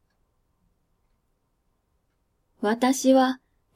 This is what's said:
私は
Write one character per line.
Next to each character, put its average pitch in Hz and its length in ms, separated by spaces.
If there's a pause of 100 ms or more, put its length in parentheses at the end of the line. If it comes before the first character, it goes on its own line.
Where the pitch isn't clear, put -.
(2500)
私 254 540
は 262 240 (380)